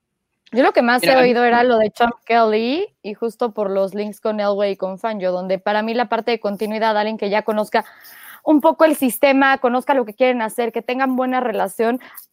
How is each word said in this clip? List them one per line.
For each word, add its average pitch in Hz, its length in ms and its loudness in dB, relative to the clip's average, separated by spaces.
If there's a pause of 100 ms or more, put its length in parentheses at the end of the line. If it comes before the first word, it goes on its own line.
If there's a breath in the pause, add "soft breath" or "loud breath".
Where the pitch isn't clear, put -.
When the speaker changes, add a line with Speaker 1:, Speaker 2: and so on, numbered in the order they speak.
(520)
Speaker 1:
Yo 240 120 2
lo 370 80 4
que 302 100 2
más 240 200 2
Speaker 2:
Mira, 269 120 4
Speaker 1:
he 262 40 6
Speaker 2:
a 262 40 6
mí 247 80 4
Speaker 1:
oído 240 140 2
era 240 200 4
lo 247 140 2
de 214 140 2
Champ 233 220 0 (120)
Kelly, 233 640 0 (160)
y 208 100 -10
justo 226 400 -6
por 208 160 -4
los 190 240 -2
links 208 260 -8
con 214 200 -4
Elway 202 320 -2
y 190 60 -8
con 185 200 -8
Fangio, 196 340 -4
donde 185 280 -4
para 208 220 -2
mí 226 120 -4
la 240 160 -2
parte 226 220 -4
de 226 80 -2
continuidad, 214 580 -4
alguien 214 200 -2
que 208 120 -6
ya 214 140 0
conozca 214 420 -2 (600 loud breath)
un 302 160 4
poco 320 240 4
el 320 100 2
sistema, 269 640 2
conozca 254 340 0
lo 247 120 0
que 208 80 -12
quieren 254 280 0
hacer, 226 300 -4
que 233 100 -6
tengan 262 340 -2
buena 254 240 -2
relación, 220 600 -2 (340 loud breath)